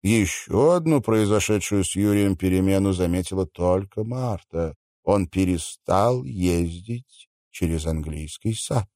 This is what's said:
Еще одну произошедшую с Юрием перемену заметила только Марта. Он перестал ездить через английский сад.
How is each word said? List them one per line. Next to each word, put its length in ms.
Еще 680
одну 320
произошедшую 800
с 120
Юрием 380
перемену 600
заметила 520
только 580
Марта. 680
Он 220
перестал 960
ездить 1040
через 360
английский 680
сад. 420